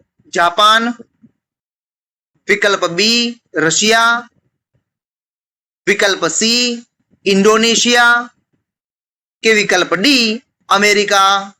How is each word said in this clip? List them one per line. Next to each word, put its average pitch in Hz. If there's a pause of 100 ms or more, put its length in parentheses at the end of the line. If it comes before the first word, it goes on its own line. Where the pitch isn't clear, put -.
(340)
જાપાન, 214 (1500)
વિકલ્પ 196
બી 233 (140)
રશિયા, 226 (1600)
વિકલ્પ 190
સી 240 (400)
ઇન્ડોનેશિયા 233 (1120)
કે 220
વિકલ્પ 185
ડી 226 (280)
અમેરિકા. 202